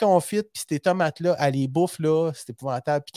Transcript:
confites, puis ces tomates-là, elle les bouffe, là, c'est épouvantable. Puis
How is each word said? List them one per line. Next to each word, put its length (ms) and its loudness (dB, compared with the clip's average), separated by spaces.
confites, 520 2
puis 160 -10
ces 120 -2
tomates-là, 580 0
elle 160 2
les 140 0
bouffe, 320 0
là, 340 0
c'est 160 -16
épouvantable. 540 -4
Puis 120 -20